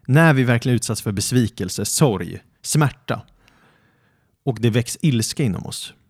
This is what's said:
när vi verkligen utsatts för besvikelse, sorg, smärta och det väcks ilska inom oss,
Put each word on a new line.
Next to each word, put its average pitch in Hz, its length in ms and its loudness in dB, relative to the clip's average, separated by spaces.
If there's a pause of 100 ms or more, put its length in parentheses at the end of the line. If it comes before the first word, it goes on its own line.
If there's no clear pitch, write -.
när 151 280 6
vi 131 100 2
verkligen 123 320 2
utsatts - 260 -4
för 110 100 -4
besvikelse, 101 720 -2
sorg, 95 580 -2 (200)
smärta - 600 -2 (1200)
och 120 160 -4
det 113 100 2
väcks 117 320 -2
ilska 127 400 0
inom 110 240 -4
oss, - 260 -14 (180)